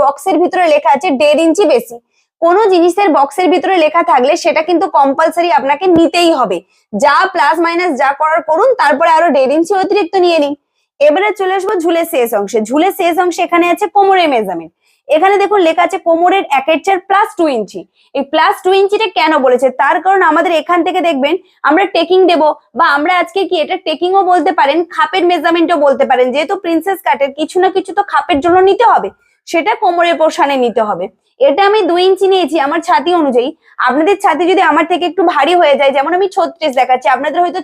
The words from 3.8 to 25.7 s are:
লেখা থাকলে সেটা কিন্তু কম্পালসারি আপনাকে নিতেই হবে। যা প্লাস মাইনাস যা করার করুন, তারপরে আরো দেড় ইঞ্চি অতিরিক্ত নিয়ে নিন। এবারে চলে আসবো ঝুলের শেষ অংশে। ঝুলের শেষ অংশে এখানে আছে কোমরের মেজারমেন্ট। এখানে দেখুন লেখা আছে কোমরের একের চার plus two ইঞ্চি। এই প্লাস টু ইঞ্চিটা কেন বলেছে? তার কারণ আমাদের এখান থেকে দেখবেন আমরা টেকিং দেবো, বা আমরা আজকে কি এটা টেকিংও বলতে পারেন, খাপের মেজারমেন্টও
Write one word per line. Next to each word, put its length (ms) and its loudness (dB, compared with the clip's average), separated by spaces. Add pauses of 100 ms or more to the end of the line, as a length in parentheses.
লেখা 180 0 (100)
থাকলে 220 2 (100)
সেটা 260 0
কিন্তু 160 0 (120)
কম্পালসারি 520 0 (100)
আপনাকে 260 -2 (120)
নিতেই 420 2
হবে। 180 -2 (360)
যা 220 0 (180)
প্লাস 220 0 (100)
মাইনাস 260 -2 (100)
যা 80 2 (120)
করার 280 0
করুন, 200 2 (120)
তারপরে 360 2
আরো 100 2 (100)
দেড় 180 2
ইঞ্চি 180 -2 (100)
অতিরিক্ত 320 -2 (100)
নিয়ে 180 2
নিন। 120 -4 (440)
এবারে 300 2 (100)
চলে 180 -2
আসবো 160 -4 (100)
ঝুলের 300 0
শেষ 160 0 (100)
অংশে। 200 -4 (100)
ঝুলের 300 0
শেষ 240 0
অংশে 240 -2
এখানে 260 0
আছে 120 -2 (100)
কোমরের 380 2
মেজারমেন্ট। 400 -4 (340)
এখানে 360 2
দেখুন 240 0
লেখা 200 0
আছে 100 -6 (100)
কোমরের 360 2 (160)
একের 260 -2
চার 120 0 (100)
plus 300 0
two 100 0 (100)
ইঞ্চি। 240 -8 (340)
এই 160 -2
প্লাস 320 0
টু 60 0 (100)
ইঞ্চিটা 280 0 (100)
কেন 140 0 (140)
বলেছে? 220 2 (140)
তার 220 2
কারণ 180 2 (100)
আমাদের 200 0 (100)
এখান 260 -2
থেকে 200 -2
দেখবেন 280 0 (320)
আমরা 160 2 (120)
টেকিং 240 2 (120)
দেবো, 160 2 (300)
বা 80 2 (100)
আমরা 260 -2
আজকে 280 -4
কি 140 -2
এটা 120 -4 (120)
টেকিংও 340 0 (100)
বলতে 280 2
পারেন, 180 0 (160)
খাপের 380 -2
মেজারমেন্টও 540 0